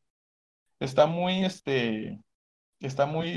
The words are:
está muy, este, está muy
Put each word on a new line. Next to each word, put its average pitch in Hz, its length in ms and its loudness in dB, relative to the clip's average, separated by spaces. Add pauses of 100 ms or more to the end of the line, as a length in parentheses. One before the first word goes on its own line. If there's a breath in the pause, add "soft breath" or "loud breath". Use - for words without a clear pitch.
(800)
está 143 260 4
muy, 180 380 0
este, 117 760 -2 (600)
está 139 260 0
muy 160 300 -4